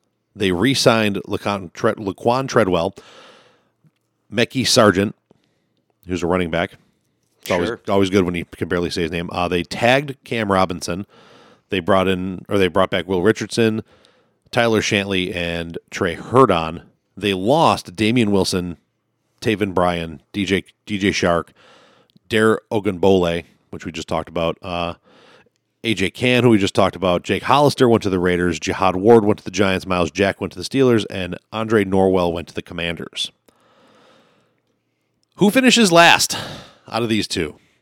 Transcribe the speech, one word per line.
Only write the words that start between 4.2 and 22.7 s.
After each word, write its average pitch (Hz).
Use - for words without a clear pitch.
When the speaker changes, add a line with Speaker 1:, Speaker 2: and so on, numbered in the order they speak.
Speaker 1:
Mekhi 117
Sargent, 104
who's 87
a 85
running 87
back. 85
It's -
always, 87
Speaker 2:
Sure. 117
Speaker 1:
always 98
good 92
when 87
you 82
can -
barely 87
say 90
his 82
name. 87
Uh, 90
they 87
tagged 131
Cam 113
Robinson. 92
They 95
brought 95
in, 92
or 104
they 95
brought 92
back 90
Will 92
Richardson, 110
Tyler 117
Shantley, 95
and 85
Trey 87
Herdon. 85
They 98
lost 104
Damian 113
Wilson, 90
Taven 104
Bryan, 85
D 101
J, 90
D 104
J 95
Shark, 85
Dare 110